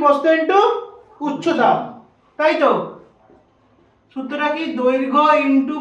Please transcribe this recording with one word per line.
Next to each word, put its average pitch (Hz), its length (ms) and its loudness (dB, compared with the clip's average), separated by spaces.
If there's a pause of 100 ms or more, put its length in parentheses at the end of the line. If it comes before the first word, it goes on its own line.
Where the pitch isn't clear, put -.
প্রস্থ 285 240 2
into 320 320 2 (640)
উচ্চতা, 285 500 -2 (680)
তাই 311 160 2
তো? 294 160 2 (1500)
সূত্রটা 285 320 -6
কি? 311 160 -4 (160)
দৈর্ঘ্য 262 440 0 (200)
into 269 360 0